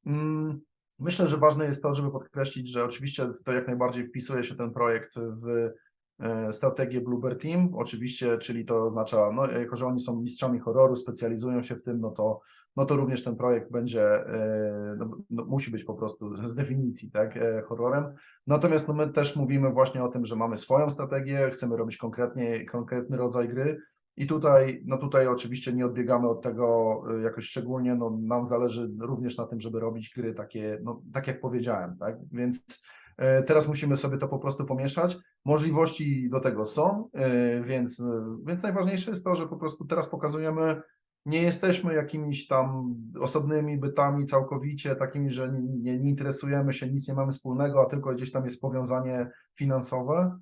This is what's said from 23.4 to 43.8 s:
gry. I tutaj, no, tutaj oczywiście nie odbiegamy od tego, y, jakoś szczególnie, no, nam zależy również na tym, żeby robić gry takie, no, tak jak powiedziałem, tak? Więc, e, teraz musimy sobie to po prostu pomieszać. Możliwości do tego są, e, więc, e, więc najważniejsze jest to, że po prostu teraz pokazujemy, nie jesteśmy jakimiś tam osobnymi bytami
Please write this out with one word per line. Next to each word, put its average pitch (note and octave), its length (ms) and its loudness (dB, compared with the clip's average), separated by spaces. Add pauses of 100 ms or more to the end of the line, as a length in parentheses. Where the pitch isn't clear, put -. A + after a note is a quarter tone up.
gry. C#3 320 -2 (360)
I C#3+ 100 -2
tutaj, C3+ 580 6
no, C3 120 -2
tutaj C3+ 300 4
oczywiście B2 460 -2
nie B2 120 2
odbiegamy A#2+ 440 2
od A#2 120 0
tego, A2+ 600 2 (160)
y, A2 40 -2
jakoś A2+ 240 -4
szczególnie, B2 500 -2
no, A2+ 260 -2
nam A#2+ 240 0
zależy A#2 540 0
również A#2+ 380 -4
na A#2 100 -6
tym, A#2 120 -8
żeby A2+ 200 -6
robić A2+ 360 -6
gry A2+ 180 -4
takie, G#2+ 500 -6
no, A2+ 180 -8 (120)
tak C#3 140 -4
jak B2+ 140 -6
powiedziałem, A2+ 560 -2
tak? A2 180 -6 (160)
Więc, B2 520 -4 (340)
e, C3 260 4
teraz D3+ 240 6
musimy C#3+ 280 2
sobie C3+ 220 0
to C3+ 100 -2
po C#3 120 -4
prostu C#3 260 -4
pomieszać. C#3 520 0 (280)
Możliwości D3+ 840 2
do C3 100 0
tego G#2+ 260 0
są, G3+ 480 2
e, B2 480 2
więc, A#2+ 380 -2
e, A2+ 460 -4
więc F3 180 -2
najważniejsze F#3+ 480 0
jest - 120 -6
to, F3+ 120 2
że D#3+ 120 -2
po E3+ 100 -8
prostu D#3 280 -6
teraz D#3+ 240 0
pokazujemy, D#3 720 0 (440)
nie D#3 160 2
jesteśmy F3 520 2
jakimiś D3+ 540 -2
tam C3 480 2 (240)
osobnymi D3+ 580 0
bytami C#3 480 2